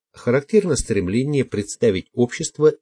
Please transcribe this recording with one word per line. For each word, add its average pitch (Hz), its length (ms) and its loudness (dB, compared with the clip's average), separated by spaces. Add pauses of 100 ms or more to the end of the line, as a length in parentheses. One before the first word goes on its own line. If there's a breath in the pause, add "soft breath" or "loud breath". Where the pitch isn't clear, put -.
(120)
характерно 151 640 0
стремление 117 720 -2
представить - 640 -2
общество - 680 0